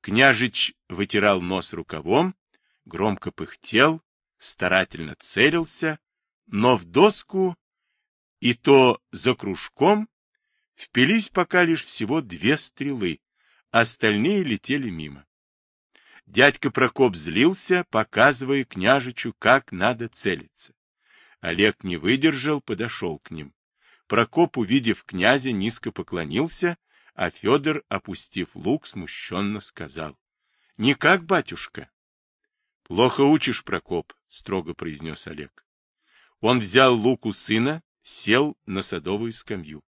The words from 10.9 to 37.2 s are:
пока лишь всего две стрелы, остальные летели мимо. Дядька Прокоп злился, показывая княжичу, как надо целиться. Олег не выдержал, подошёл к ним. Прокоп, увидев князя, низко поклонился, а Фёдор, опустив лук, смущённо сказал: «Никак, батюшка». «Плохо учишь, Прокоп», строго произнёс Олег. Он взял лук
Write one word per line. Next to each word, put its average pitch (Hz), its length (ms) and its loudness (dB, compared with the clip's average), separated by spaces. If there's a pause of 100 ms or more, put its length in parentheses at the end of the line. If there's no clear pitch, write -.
пока 180 340 0
лишь 165 220 0
всего 139 360 -4
две 104 360 -2
стрелы, 117 640 -6 (500)
остальные 117 720 2
летели 123 460 -4
мимо. 76 360 -12 (1040)
Дядька 139 400 4
Прокоп 123 460 2
злился, 147 720 0
показывая 135 760 2
княжичу, 123 720 -2
как 131 360 2
надо 113 340 -2
целиться. - 680 -8 (680)
Олег 90 420 0
не 90 140 -4
выдержал, 135 640 0
подошёл 101 580 -8
к - 120 -20
ним. 76 220 -14 (540)
Прокоп, 117 500 0
увидев 113 460 0
князя, 123 480 0
низко 107 400 -4
поклонился, 101 840 -4 (380)
а 87 160 -4
Фёдор, 143 580 0
опустив - 680 -8
лук, 117 320 -2
смущённо 101 720 -8
сказал: 78 580 -14 (600)
«Никак, 151 480 2
батюшка». - 680 -6 (920)
«Плохо 123 420 2
учишь, 143 400 0
Прокоп», - 480 -6 (160)
строго 85 440 -8
произнёс 78 540 -12
Олег. 76 380 -16 (720)
Он 120 200 2
взял 120 360 6
лук 117 300 0